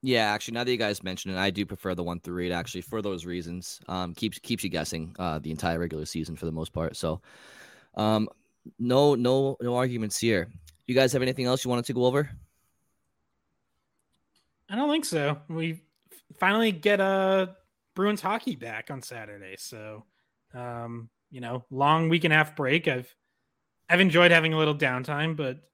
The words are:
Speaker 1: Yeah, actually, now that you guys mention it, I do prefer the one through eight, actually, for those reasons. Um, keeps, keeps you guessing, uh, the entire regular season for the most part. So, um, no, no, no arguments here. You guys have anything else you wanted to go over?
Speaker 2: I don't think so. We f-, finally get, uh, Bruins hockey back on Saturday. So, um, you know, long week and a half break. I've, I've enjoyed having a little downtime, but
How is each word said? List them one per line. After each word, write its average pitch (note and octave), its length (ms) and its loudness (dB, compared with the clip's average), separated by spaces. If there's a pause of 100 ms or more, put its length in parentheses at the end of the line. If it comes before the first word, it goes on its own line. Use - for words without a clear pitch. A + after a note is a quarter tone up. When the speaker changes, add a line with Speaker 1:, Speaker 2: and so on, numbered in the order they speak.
Speaker 1:
Yeah, A#2 320 2
actually, G#2+ 220 -6
now A#2+ 100 -4
that B2+ 60 -2
you B2 80 0
guys G#2 240 -2
mention F#2+ 300 -8
it, F#2 40 -4
I G2 140 2
do G2 160 -2
prefer F#2+ 280 -6
the F2 80 -6
one E2+ 160 -6
through F2 240 -6
eight, F2 80 -2
actually, F2 300 -6
for A2 220 -8
those F#2 240 -6
reasons. F2 600 -8
Um, F2+ 280 -6
keeps, - 240 -4
keeps - 260 -6
you F#2 60 -4
guessing, E2 480 -6
uh, D#2+ 220 -4
the D#2 100 -8
entire E2 280 -2
regular D#2+ 280 -4
season D#2+ 280 -6
for E2+ 120 -8
the D#2+ 60 -4
most D#2+ 200 -8
part. D#2+ 240 -4
So, D#2+ 240 -4 (720)
um, G#2+ 320 2 (520)
no, C3+ 380 6
no, C3+ 440 2
no A#2+ 160 -2
arguments A#2+ 400 -2
here. G#2+ 320 2 (380)
You B2 80 -4
guys C3 180 6
have C3+ 80 2
anything B2+ 240 -2
else B2+ 180 0
you B2+ 60 -4
wanted A#2+ 160 0
to - 80 -6
go B2 140 4
over? C#3 240 2 (2500)
Speaker 2:
I G3 60 -4
don't C#4+ 140 0
think D4+ 140 0
so. D3 340 0 (120)
We E3 220 -4 (380)
f-, - 280 -20
finally G#3+ 340 4
get, G3 300 4
uh, F#3+ 460 2 (460)
Bruins G3+ 280 0
hockey G#3 340 -2
back A#2 340 -10
on C3+ 120 -8
Saturday. G#2 560 -14
So, G#2+ 480 -14 (480)
um, A#2 560 -10 (200)
you B2+ 120 -14
know, A#2+ 280 -6
long D3+ 380 4
week E3 160 2
and D#3+ 80 4
a D3+ 60 6
half D3+ 180 2
break. D3+ 320 0
I've, B2+ 260 -4 (720)
I've F3+ 140 4
enjoyed F3 300 8
having D#3+ 240 6
a D#3 40 2
little D3+ 160 4
downtime, C#3+ 640 -2
but C#3 220 -4 (160)